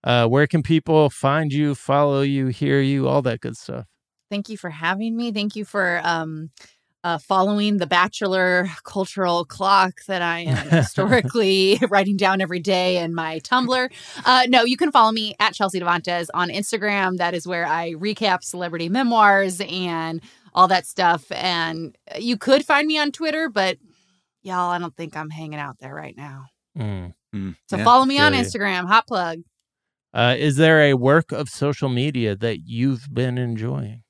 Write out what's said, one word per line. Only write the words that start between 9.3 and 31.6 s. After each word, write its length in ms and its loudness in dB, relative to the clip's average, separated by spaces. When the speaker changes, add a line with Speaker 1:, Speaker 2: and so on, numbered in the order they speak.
Speaker 2:
clock 480 2
that 140 -2
I 180 -2
am 160 -2
Speaker 1:
<laughs> 140 -8
Speaker 2:
historically 1120 2
<laughs> 60 -2
writing 260 2
down 240 2
every 200 -4
day 380 0
in 160 -4
my 260 -6
Tumblr. 480 0
Uh, 240 4
no, 160 6
you 120 0
can 160 0
follow 200 6
me 280 -6
at 140 2
Chelsea 260 -2
Devantez 540 -2
on 160 -2
Instagram. 680 -2
That 160 0
is 120 -6
where 200 -4
I 260 -4
recap 520 -2
celebrity 440 -6
memoirs 720 4
and 600 -6
all 140 8
that 180 2
stuff. 460 0
And 640 -4
you 180 -2
could 280 2
find 240 2
me 100 -2
on 140 -2
Twitter, 360 -4
but 300 -2
y'all, 280 -4
I 80 -2
don't 180 -8
think 200 -12
I'm 140 -10
hanging 300 -12
out 200 -12
there 140 -16
right 220 -16
now. 300 -16
Speaker 1:
Mm. 360 -8
Speaker 3:
Mm, 220 -10
Speaker 2:
So 60 -4
Speaker 3:
yeah. 80 -2
Speaker 2:
follow 200 6
me 140 0
on 140 4
Speaker 1:
Feel 100 0
you. 60 0
Speaker 2:
Instagram. 380 -4
Hot 220 4
plug. 320 -4
Speaker 1:
Uh, 240 2
is 200 0
there 260 6
a 120 6
work 360 4
of 200 -6
social 400 -2